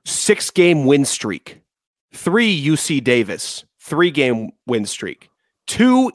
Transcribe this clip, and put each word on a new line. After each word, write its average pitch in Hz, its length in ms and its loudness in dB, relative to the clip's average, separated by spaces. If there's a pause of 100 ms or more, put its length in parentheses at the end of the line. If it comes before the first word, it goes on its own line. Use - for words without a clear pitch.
Six-game 175 800 0
win 139 200 4
streak. - 560 -8 (520)
Three, 220 380 0
U 151 260 0
C 143 240 -2
Davis. 110 640 -2 (160)
Three-game 139 720 0 (160)
win 110 200 -2
streak. - 440 -12 (360)
Two, 254 480 2